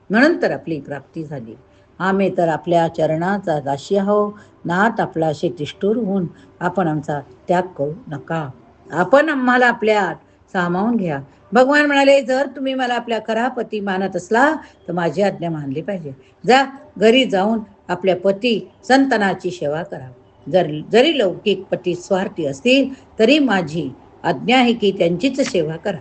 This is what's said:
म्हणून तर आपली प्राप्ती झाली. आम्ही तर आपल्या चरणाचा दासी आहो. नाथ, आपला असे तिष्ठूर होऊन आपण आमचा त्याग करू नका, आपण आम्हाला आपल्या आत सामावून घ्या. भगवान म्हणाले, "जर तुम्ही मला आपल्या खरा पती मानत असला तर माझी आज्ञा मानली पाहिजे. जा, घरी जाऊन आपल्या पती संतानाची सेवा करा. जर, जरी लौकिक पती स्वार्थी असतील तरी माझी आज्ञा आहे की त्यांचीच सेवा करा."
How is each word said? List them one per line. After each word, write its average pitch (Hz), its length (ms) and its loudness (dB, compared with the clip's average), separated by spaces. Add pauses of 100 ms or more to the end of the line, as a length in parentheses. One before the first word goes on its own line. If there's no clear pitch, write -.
(100)
म्हणून 277 320 4
तर 202 80 2
आपली 147 300 -6
प्राप्ती 143 440 -12
झाली. 123 300 -12 (440)
आम्ही 190 380 0
तर 170 120 2
आपल्या 165 400 2
चरणाचा 160 720 -2
दासी 139 360 -4
आहो. 208 420 0 (260)
नाथ, 190 360 0
आपला 160 260 -2
असे 160 320 -2
तिष्ठूर 196 380 -2
होऊन 196 300 -2 (340)
आपण 175 280 -2
आमचा 151 320 -4 (280)
त्याग 180 140 2
करू 151 300 -6 (160)
नका, 151 400 -6 (440)
आपण 185 360 4
आम्हाला 254 380 2
आपल्या 214 360 2
आत 165 120 -2 (380)
सामावून 190 440 0
घ्या. 170 220 -2 (340)
भगवान 277 340 4
म्हणाले, 277 360 4
"जर 262 240 -2
तुम्ही 269 280 -6
मला 247 200 -2
आपल्या 233 320 -4
खरा 226 220 -2
पती 226 320 -6
मानत 190 360 -4
असला 240 400 2 (320)
तर 175 40 -6
माझी 170 300 -2
आज्ञा 170 280 -2
मानली 147 320 -6
पाहिजे. 165 300 -10 (340)
जा, 262 180 4 (340)
घरी 226 260 6
जाऊन 202 340 0 (300)
आपल्या 180 280 0
पती 196 540 -2 (180)
संतानाची 220 640 2
सेवा 151 320 -4
करा. 143 260 -12 (440)
जर, 175 140 4 (260)
जरी 277 260 4
लौकिक 190 440 0
पती 175 320 -4
स्वार्थी 185 520 -4
असतील 240 420 0 (300)
तरी 247 200 6
माझी 170 520 -2 (320)
आज्ञा 180 360 0
आहे 240 140 4
की 208 180 0
त्यांचीच 196 580 0
सेवा 160 280 -2
करा." 180 240 -6